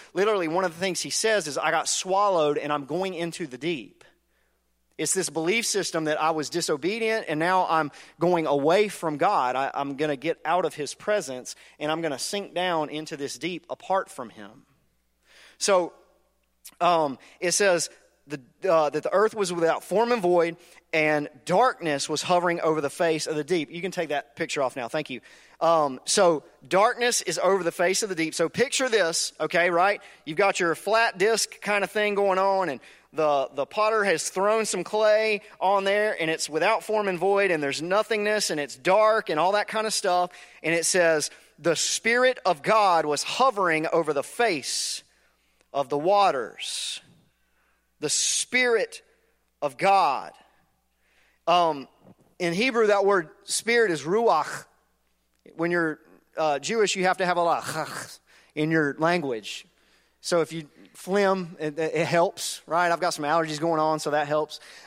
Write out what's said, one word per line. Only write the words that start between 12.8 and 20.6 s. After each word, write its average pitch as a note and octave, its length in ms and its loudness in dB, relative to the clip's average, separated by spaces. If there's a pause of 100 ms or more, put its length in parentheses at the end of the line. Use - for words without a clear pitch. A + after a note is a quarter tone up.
into D#3 280 -10
this C3+ 200 -8
deep E3+ 320 -8
apart F#3 400 -2
from A#2+ 200 -12
him. G#2+ 340 -20 (920)
So, F3+ 340 0 (880)
um, D#3+ 400 2 (220)
it F3 100 0
says F3+ 380 2 (380)
the, C#3+ 120 -12 (240)
uh, D#3+ 280 4
that D3 120 -4
the - 80 -4
earth A3 240 2
was F#3+ 160 -2
without E3 320 0
form A#3 300 2
and A#3 80 -2
void E3+ 340 2 (380)